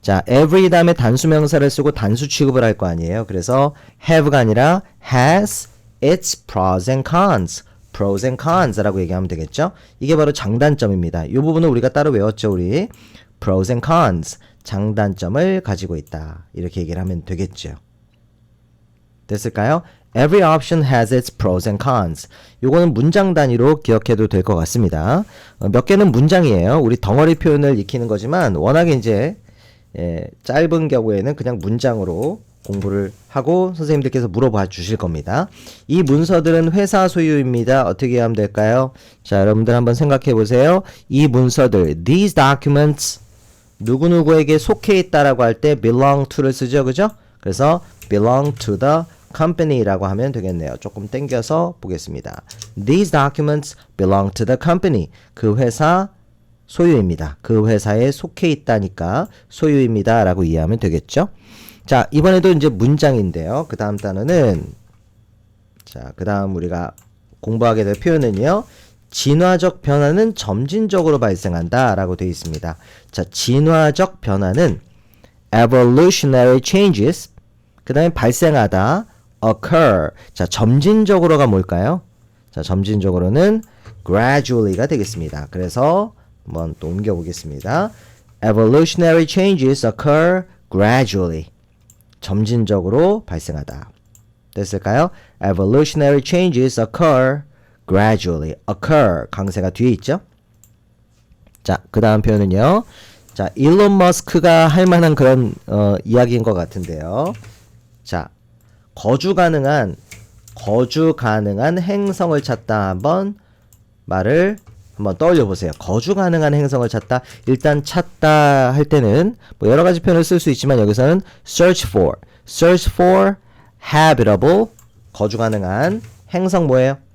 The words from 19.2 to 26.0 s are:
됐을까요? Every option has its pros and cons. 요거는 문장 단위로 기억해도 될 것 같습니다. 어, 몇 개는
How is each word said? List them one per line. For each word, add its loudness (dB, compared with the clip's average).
됐을까요? -2
Every 4
option 2
has 0
its -2
pros -2
and -4
cons. -2
요거는 2
문장 2
단위로 2
기억해도 0
될 0
것 0
같습니다. 0
어, -4
몇 0
개는 4